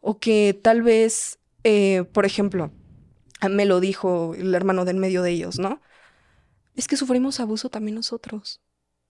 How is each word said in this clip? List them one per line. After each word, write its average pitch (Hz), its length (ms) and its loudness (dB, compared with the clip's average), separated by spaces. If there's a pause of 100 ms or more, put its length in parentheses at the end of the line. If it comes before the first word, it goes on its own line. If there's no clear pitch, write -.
O 208 180 -4
que 208 420 2
tal 226 200 4
vez, 226 580 2 (240)
eh, 196 480 4
por 202 140 2
ejemplo, 196 480 -2 (800)
me 202 160 2
lo 185 140 4
dijo 180 540 -2
el 185 200 -2
hermano 185 320 0
de 180 60 -2
en 190 60 -2
medio 185 240 0
de 175 100 0
ellos, 175 260 -6
¿no? 196 240 -6 (920)
"Es - 140 -8
que 285 80 0
sufrimos 262 420 -2
abuso 220 300 -6
también 214 280 -8
nosotros. - 680 -12 (480)